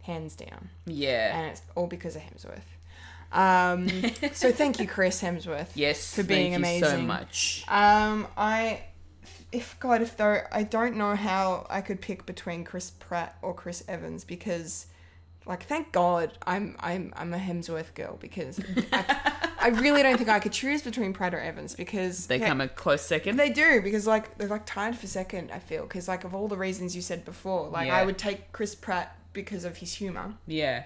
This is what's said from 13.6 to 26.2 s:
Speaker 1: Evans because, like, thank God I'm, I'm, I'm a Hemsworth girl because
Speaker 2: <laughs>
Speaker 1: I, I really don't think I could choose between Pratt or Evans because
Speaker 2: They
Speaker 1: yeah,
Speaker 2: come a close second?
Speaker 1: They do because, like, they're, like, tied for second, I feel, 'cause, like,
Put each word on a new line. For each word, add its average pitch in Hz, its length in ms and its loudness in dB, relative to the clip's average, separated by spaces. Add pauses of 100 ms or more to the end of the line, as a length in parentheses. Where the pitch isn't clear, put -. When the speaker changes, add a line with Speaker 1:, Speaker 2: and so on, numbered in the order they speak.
Speaker 1:
Evans 165 380 -8
because, 175 600 -8 (580)
like, 180 180 -8
thank 302 280 -4
God 175 540 2
I'm, 196 340 -2
I'm, 175 360 -4
I'm 170 180 -6
a 175 40 -4
Hemsworth 170 560 -6
girl - 260 -10
because 175 400 -8 (180)
Speaker 2:
<laughs> - 160 0
Speaker 1:
I, 277 380 0 (280)
I - 100 4
really 277 340 6
don't 254 140 8
think 233 120 2
I 208 100 6
could 202 120 -2
choose 285 300 0
between 220 320 -2
Pratt 180 200 0
or 160 60 -2
Evans 151 360 -8
because 185 520 -4
Speaker 2:
They 254 120 2
Speaker 1:
yeah, 226 100 2
Speaker 2:
come 139 120 2
a 135 60 0
close 143 340 2
second? 185 360 0
Speaker 1:
They 294 120 6
do 285 320 6
because, 202 240 0
like, 214 320 2
they're, 202 120 -4
like, 214 160 -4
tied 220 320 -4
for 208 100 -12
second, 185 440 -6
I - 80 -10
feel, - 280 -6
'cause, 180 200 -8
like, 185 180 -4